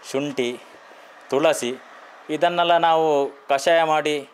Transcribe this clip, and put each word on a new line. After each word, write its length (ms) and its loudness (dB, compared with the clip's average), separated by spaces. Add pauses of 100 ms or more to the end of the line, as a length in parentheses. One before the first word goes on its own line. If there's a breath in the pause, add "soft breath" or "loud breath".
(100)
ಶುಂಠಿ, 400 -4 (800)
ತುಳಸಿ, 420 0 (640)
ಇದನ್ನೆಲ್ಲ 380 2 (140)
ನಾವು 180 2 (460)
ಕಷಾಯ 300 2 (120)
ಮಾಡಿ 220 0 (180)